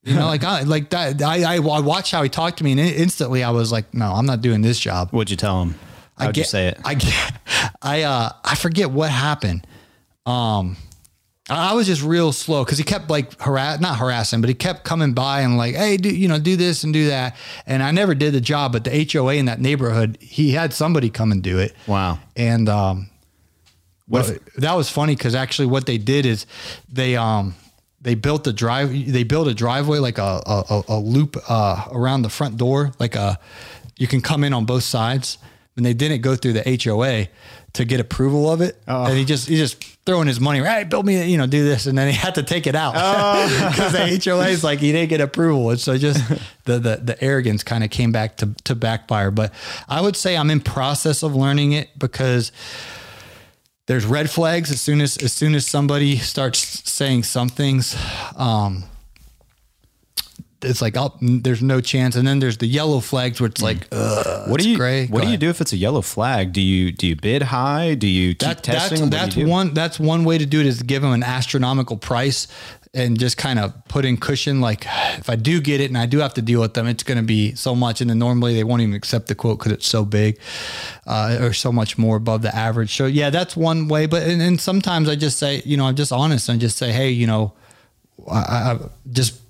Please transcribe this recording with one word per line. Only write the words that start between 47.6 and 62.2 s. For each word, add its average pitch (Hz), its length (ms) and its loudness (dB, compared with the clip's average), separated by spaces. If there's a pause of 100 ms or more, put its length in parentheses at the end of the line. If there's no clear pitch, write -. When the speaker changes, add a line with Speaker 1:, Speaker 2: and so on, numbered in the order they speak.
Speaker 1:
kinda 110 240 -2
came 117 240 0
back 110 260 -2
to, 104 120 -2 (160)
to 131 100 -2
backfire. 113 560 0
But 107 220 0 (340)
I 143 140 -2
would 196 160 0
say 185 180 0
I'm 151 160 2
in 151 80 4
process 143 640 -2
of 151 100 -2
learning 139 380 2
it 147 260 -4
because 123 540 -2 (1300)
there's 123 200 0
red 143 240 0
flags 165 420 0
as 135 100 -2
soon 147 180 2
as, 143 180 0
as 131 140 -2
soon 151 240 2
as 139 100 0
somebody 143 520 2
starts 127 420 -2 (320)
saying 131 320 2
some 123 240 -2
things, 135 480 0 (400)
um, 104 480 0 (1800)
it's 127 200 -2
like, 110 160 -2
"Oh, 131 240 -2
n-, 123 200 2
there's 120 200 0
no 131 180 2
chance." 127 380 0
And 127 100 2